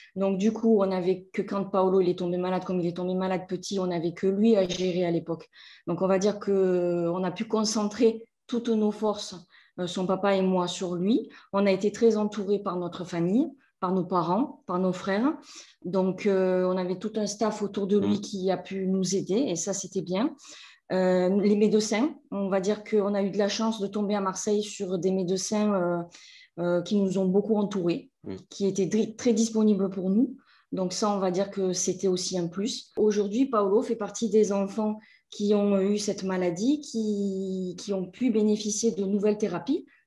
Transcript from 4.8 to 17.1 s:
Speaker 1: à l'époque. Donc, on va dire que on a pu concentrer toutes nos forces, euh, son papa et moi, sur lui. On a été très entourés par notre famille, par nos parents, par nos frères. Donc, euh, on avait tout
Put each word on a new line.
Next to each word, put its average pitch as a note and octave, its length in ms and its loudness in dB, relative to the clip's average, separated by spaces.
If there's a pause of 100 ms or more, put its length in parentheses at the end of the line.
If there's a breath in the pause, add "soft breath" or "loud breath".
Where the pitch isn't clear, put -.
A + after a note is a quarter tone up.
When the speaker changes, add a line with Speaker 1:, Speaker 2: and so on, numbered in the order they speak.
Speaker 1:
à E3+ 80 0
l'époque. E3 360 -4 (380 loud breath)
Donc, F3 160 -2
on F#3+ 60 2
va F#3+ 100 4
dire G3+ 220 0
que F3+ 680 2
on F3 140 -2
a F#3 80 -2
pu F3 140 -6
concentrer A3 800 0 (240)
toutes A#3+ 220 -2
nos G#3+ 200 2
forces, G#3 460 -4 (420 soft breath)
euh, F3+ 80 -4
son F#3 200 -4
papa G3 280 2
et F#3+ 80 2
moi, F#3 240 2
sur F3+ 300 -6
lui. F#3+ 320 0 (240 loud breath)
On G3 120 2
a G3+ 60 4
été F#3+ 220 2
très A3 240 4
entourés G#3 420 -2
par G3 180 -4
notre F3 280 -6
famille, F3+ 420 2 (320 soft breath)
par F#3 140 -2
nos F#3 120 2
parents, F3+ 640 0
par F3+ 140 -2
nos F#3 120 2
frères. G#3 400 0 (520 loud breath)
Donc, F#3 420 0
euh, F#3 380 4
on F#3 120 2
avait F#3 220 -2
tout G#3+ 160 -6